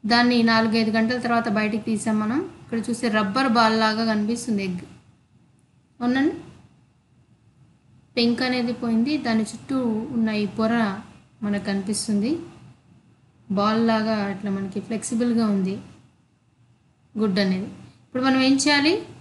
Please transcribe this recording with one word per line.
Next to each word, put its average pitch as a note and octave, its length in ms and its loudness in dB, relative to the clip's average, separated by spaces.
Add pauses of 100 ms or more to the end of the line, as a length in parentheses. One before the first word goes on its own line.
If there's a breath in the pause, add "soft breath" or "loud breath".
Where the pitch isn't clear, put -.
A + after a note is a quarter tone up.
దాన్ని A#3+ 360 4
నాలుగైదు A3+ 480 2
గంటల A3+ 280 0
తర్వాత A#3 300 0
బయటికి G#3+ 360 0
తీసాం G#3+ 360 -2
మనం. A3+ 200 0
ఇక్కడ A#3+ 500 -6
చూస్తే A#3 180 -2
రబ్బర్ G#3+ 400 0
బాల్ A3 320 4
లాగా A3 240 2
కనిపిస్తుంది G#3+ 600 0
ఎగ్. F3+ 200 -6 (1160)
అవునండి, C4 340 2 (1800)
పెంకు A#3+ 280 2
అనేది B3 280 -2
పోయింది, A#3+ 460 0
దాని A3 240 0
చుట్టూ C4 360 -6 (360)
ఉన్న A3+ 140 2
ఈ G#3 180 -2
పొర A3 260 0 (680)
మనకు G3+ 220 -4
కనిపిస్తుంది. G3+ 720 -2 (1120)
బాల్ G#3+ 360 2
లాగా A3 380 2
అట్లా G3 260 -4
మనకి G3 300 -4
ఫ్లెక్సిబుల్గా A3+ 680 0
ఉంది G3 340 0 (1400)
గుడ్డు G3+ 220 0
అనేది. F#3+ 260 0
ఇప్పుడు - 560 -10
మనం C4 180 4
ఏం C4+ 160 4
చేయాలి? D4 500 2 (140)